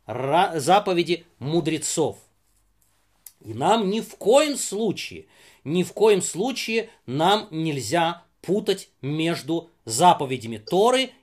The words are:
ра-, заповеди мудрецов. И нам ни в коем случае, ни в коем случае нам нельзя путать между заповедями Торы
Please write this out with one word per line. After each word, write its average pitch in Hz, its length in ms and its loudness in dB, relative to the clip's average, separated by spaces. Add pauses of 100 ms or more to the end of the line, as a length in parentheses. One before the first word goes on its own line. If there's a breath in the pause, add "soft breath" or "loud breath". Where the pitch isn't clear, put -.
ра-, 143 520 0
заповеди 175 680 2 (120)
мудрецов. 151 800 -2 (1300)
И 107 100 -14
нам 190 360 0
ни 220 100 -2
в - 160 -12
коем 277 400 4
случае, 190 720 -6 (380 soft breath)
ни 175 180 0
в 175 100 -6
коем 202 300 4
случае 226 680 -4 (160 loud breath)
нам 165 440 2
нельзя 160 760 -2 (160)
путать 190 480 -2 (140)
между 160 680 -4 (140)
заповедями 127 720 2
Торы 240 540 2 (120)